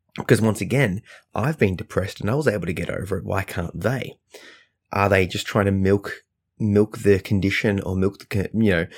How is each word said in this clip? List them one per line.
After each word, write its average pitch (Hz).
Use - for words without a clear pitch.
Because 113
once 107
again, 101
I've 147
been 95
depressed -
and 101
I 120
was 143
able 101
to 90
get 85
over 95
it. -
Why 95
can't -
they? 113
Are 98
they 95
just 101
trying 104
to 98
milk, 98
milk 104
the 98
condition 98
or 92
milk 95
the, -
co-, 95
you 107
know, 87